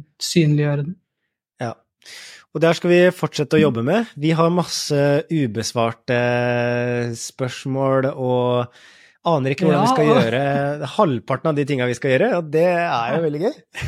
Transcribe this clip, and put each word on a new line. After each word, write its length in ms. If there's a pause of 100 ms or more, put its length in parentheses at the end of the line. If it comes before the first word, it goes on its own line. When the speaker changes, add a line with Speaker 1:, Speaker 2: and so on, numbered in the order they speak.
(180)
Speaker 1:
synliggjøre 680
den. 80 (640)
Speaker 2:
Ja. 160 (760)
Og 140
der 160
skal 120
vi 100 (100)
fortsette 480
å 20
jobbe 240
med. 280
Vi 200
har 180
masse 520 (240)
ubesvarte 920 (920)
spørsmål, 960
og 640 (520)
aner 280
ikke 100
hvordan 220
vi 20
Speaker 1:
Ja, 60
Speaker 2:
skal 160
Speaker 1:
og 80
Speaker 2:
gjøre 680 (100)
halvparten 500
av 80
de 80
tingene 240
vi 80
skal 160
gjøre, 220
og 160
det 180
er 460
jo 100
veldig 160
gøy. 140 (340)